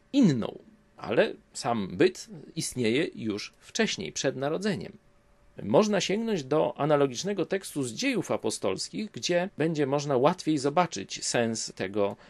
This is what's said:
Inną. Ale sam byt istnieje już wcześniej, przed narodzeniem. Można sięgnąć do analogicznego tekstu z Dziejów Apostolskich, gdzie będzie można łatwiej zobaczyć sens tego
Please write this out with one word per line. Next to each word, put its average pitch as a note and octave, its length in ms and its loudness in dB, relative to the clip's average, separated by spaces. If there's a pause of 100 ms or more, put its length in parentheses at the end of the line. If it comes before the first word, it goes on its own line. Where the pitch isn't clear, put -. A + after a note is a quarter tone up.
(140)
Inną. D#3+ 460 4 (380)
Ale C#3 360 2 (200)
sam G#2+ 440 -2
byt F#3 300 2 (280)
istnieje B2+ 600 0
już G#2 440 -6
wcześniej, - 520 -4
przed C3+ 240 -2
narodzeniem. D#3 640 -4 (640)
Można F#3+ 380 4
sięgnąć G#3 420 -2
do D3+ 340 2
analogicznego D3 680 2
tekstu E3+ 380 -4
z A#2 100 -4
Dziejów A#3 380 -2
Apostolskich, A2 800 -4
gdzie F3 460 -2
będzie D3+ 300 0
można C#3+ 300 0
łatwiej D#3 400 2
zobaczyć C#3+ 680 -2
sens A2+ 500 -2
tego G2+ 400 -2 (140)